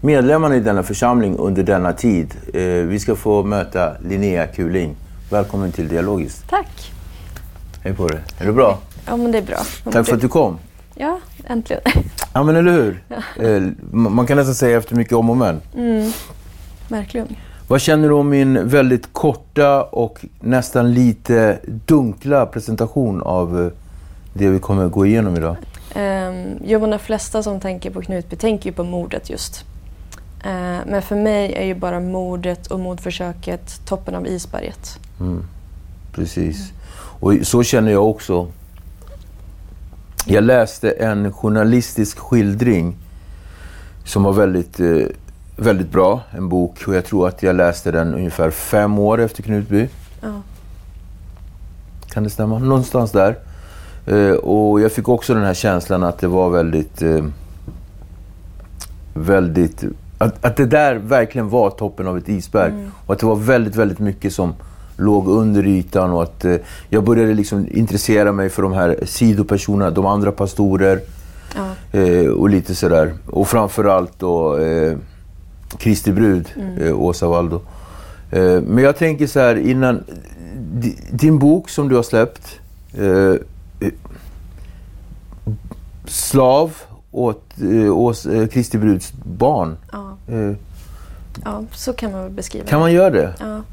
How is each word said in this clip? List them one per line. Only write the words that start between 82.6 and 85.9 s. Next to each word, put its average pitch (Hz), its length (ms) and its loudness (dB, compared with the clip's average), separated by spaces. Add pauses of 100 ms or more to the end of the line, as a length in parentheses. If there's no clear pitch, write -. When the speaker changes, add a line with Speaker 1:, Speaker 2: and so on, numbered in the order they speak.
Speaker 1:
eh, 101 140 -2
eh, - 840 0 (2250)